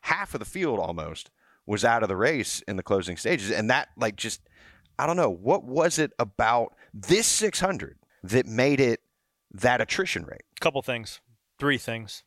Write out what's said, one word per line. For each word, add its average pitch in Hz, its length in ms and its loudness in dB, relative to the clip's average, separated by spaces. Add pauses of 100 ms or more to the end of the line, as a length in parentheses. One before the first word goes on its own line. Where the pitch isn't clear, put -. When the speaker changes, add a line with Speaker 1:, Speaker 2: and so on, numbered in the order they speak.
Speaker 1:
half 185 320 -4
of - 40 -6
the 107 80 -10
field 156 320 -2
almost 80 520 -6 (360)
was 101 180 -2
out 117 180 4
of 104 60 0
the 95 80 -2
race 123 500 0
in 98 100 -4
the 92 60 -4
closing 90 340 0
stages. 113 340 -2
And 110 200 0
that, 131 260 2
like, 110 200 -2
just, - 240 -6 (580)
I 135 80 0
don't 170 100 2
know, 156 140 4
what 101 340 0
was 156 340 0
it 151 200 0
about 117 560 0 (200)
this 175 320 2
six - 340 0
hundred 185 380 -4 (240)
that 120 240 2
made 131 340 4
it 120 200 4 (520)
that 120 280 2
attrition - 440 -2
rate? - 180 -16 (180)
Speaker 2:
Couple 139 220 0
things. 117 380 -8 (380)
Three 143 200 2
things. 113 480 -10